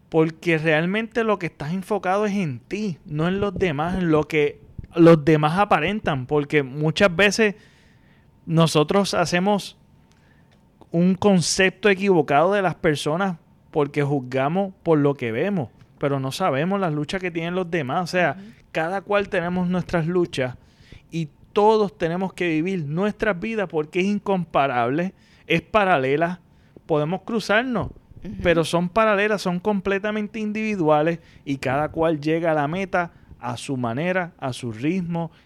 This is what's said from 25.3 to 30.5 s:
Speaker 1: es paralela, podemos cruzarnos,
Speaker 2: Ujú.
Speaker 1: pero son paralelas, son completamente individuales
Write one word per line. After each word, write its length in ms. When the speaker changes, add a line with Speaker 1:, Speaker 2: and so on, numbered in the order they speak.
Speaker 1:
es 140
paralela, 800
podemos 380
cruzarnos, 640
Speaker 2:
Ujú. 180
Speaker 1:
pero 220
son 240
paralelas, 540
son 180
completamente 800
individuales 800